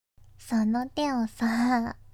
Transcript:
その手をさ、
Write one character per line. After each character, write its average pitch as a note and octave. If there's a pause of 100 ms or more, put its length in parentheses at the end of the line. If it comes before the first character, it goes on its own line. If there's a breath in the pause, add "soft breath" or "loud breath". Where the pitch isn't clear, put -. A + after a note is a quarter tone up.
(360)
そ A3
の A#3+
手 D4
を A#3
さ、 A#3 (180)